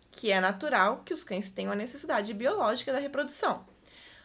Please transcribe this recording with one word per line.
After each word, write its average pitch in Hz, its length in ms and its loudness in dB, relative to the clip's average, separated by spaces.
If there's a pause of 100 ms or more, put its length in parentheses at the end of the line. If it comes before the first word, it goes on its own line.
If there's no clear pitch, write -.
(100)
que - 200 -2
é 190 120 6
natural 208 640 2
que - 80 -6
os 311 100 -4
cães 196 240 -4
tenham 196 240 -4
a - 20 -2
necessidade 233 600 -2
biológica 247 580 0
da 254 60 0
reprodução. 285 680 -2 (600)